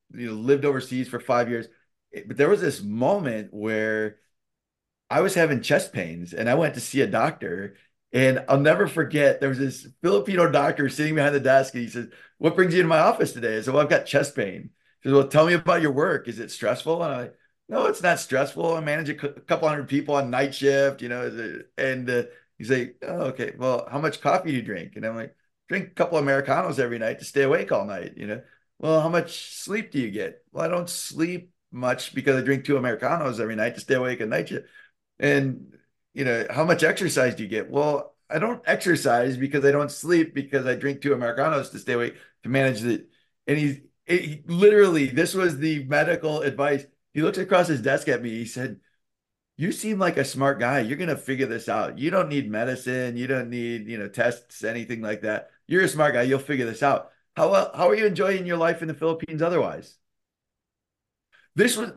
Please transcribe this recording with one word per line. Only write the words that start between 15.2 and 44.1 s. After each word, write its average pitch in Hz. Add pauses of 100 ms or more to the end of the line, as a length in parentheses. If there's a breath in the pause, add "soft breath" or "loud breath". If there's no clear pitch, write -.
tell 156
me 175
about 170
your 147
work. 147
Is 107
it 110
stressful?" 127
And 156
I'm 123
like, 117 (340)
"No, 240
it's -
not 175
stressful. 165
I 160
manage 151
a 147
cou-, 143
a -
couple 160
hundred 147
people 143
on 135
night 135
shift, 139
you 120
know." 123
Is 117
it, -
and, 131
uh, 120 (360 soft breath)
he's 107
like, -
"Oh, -
okay. 127
Well, 123
how 139
much 151
coffee 175
do 127
you 117
drink?" 95
And 107
I'm 113
like, 113 (320)
"Drink 185
a -
couple 165
Americanos 139
every 120
night 113
to -
stay -
awake 160
all 104
night, 95
you 101
know." 113 (340 soft breath)
"Well, 156
how 160
much -
sleep 214
do -
you 113
get?" 95
"Well, -
I 165
don't 175
sleep 175 (220)
much 123
because 135
I 127
drink 135
two 143
Americanos 127
every 110
night 113
to -
stay 135
awake 127
at 110
night 156
shift." - (520 soft breath)
And, 139 (420)
you 139
know, 117
"How 151
much 170
exercise 135
do -
you 101
get?" 104
"Well, 143 (140)
I 156
don't 233
exercise 131
because 135
I 143
don't 143
sleep 160
because 135
I 123
drink 139
two 143
Americanos 131
to -
stay 123
awake 120 (280 soft breath)
to 113
manage 131
the," 117 (400)
and 147
he's, 143 (260)
he, 165